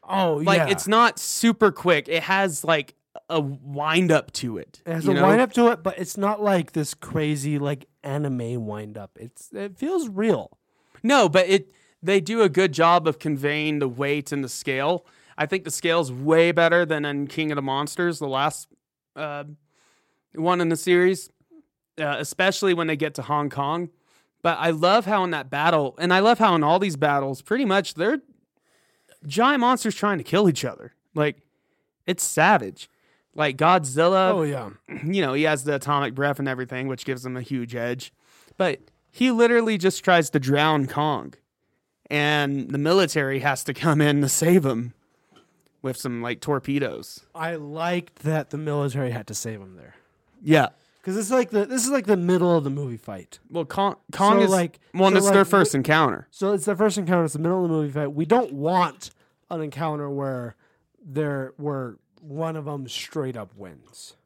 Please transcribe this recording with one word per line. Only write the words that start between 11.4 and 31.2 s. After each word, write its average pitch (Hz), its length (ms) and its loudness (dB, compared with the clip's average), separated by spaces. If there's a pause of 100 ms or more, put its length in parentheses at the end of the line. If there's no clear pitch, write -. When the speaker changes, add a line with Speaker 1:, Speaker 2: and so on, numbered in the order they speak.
Speaker 2:
it, 196 240 2 (300)
they 190 180 2
do 214 220 0
a 196 60 6
good 170 240 2
job 165 340 4
of 151 120 0
conveying 151 600 -2
the 139 100 -2
weight 139 440 -4
and 139 100 -4
the 127 60 -6
scale. 139 580 -4 (320)
I 151 80 0
think 190 180 -4
the 160 60 -8
scale's 165 420 0
way 160 400 2
better 170 320 4
than 151 200 -2
in 143 220 -4
King 156 260 -4
of 143 40 -4
the 143 60 -4
Monsters, 147 560 -4
the 147 100 -6
last, 135 400 -2 (480)
uh, 147 280 -10 (880)
one 175 260 0
in 170 80 2
the 165 80 0
series, 180 540 2 (680)
uh, 147 200 -4
especially 185 560 0
when 170 120 -2
they 160 100 0
get 147 180 -4
to 135 80 -10
Hong 147 280 -2
Kong. 156 400 -6 (520)
But 170 180 0
I 165 100 0
love 180 360 4
how 202 180 0
in 180 60 -4
that 143 200 -6
battle, 147 480 2
and 175 140 2
I 185 60 4
love 220 200 4
how 202 160 6
in 160 100 2
all 165 140 4
these 190 180 -2
battles, 139 460 0
pretty 254 220 -2
much 196 300 0
they're 214 240 0 (1080)
giant 240 340 2
monsters 240 340 0
trying 202 240 -2
to 120 60 -8
kill 196 240 2
each 143 160 0
other. - 280 -10 (220)
Like, 151 240 -2 (680)